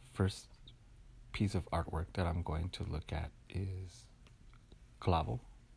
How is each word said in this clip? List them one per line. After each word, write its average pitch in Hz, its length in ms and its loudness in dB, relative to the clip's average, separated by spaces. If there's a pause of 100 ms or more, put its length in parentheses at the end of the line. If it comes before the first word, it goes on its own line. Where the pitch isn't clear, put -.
(120)
first - 360 4 (840)
piece 98 240 4
of 87 160 0
artwork - 440 0
that 92 100 4
I'm 85 160 4
going 82 300 0
to - 120 -4
look 82 300 -2
at 80 160 0 (180)
is 92 580 -4 (920)
Clavo, 87 400 4 (380)